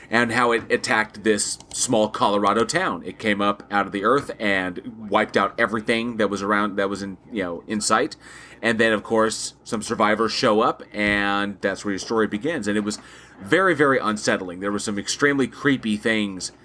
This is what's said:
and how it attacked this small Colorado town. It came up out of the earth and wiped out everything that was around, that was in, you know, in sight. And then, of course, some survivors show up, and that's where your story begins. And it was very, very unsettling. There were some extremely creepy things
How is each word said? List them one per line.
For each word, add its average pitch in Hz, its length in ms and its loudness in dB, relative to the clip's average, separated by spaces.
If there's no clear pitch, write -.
and 120 220 2
how 120 220 2
it 110 180 -2
attacked 110 540 -2
this 104 340 0
small 110 360 2
Colorado 104 560 2
town. 147 400 -4
It 95 140 -12
came 104 220 -2
up 101 300 0
out 101 160 0
of 90 60 -12
the 98 120 -4
earth 135 340 2
and 98 720 -4
wiped 107 260 4
out 101 220 0
everything 117 600 0
that 104 120 2
was 98 100 -4
around, 101 360 0
that 98 120 0
was 98 140 -4
in, 98 160 -8
you 104 100 -4
know, 87 240 -6
in 107 140 -4
sight. 113 360 0
And 113 160 2
then, 113 140 4
of 101 100 0
course, 110 520 0
some 107 180 -6
survivors 107 480 2
show 110 300 4
up, 131 320 0
and 101 680 0
that's 98 240 -2
where 104 80 -2
your 92 60 -4
story 110 300 0
begins. 107 400 -4
And 101 80 0
it 104 80 0
was 104 140 -4
very, 170 340 4
very 135 240 4
unsettling. 98 640 -2
There 101 120 -2
were 104 60 -2
some 101 200 -4
extremely 139 500 0
creepy 120 480 0
things 104 560 -2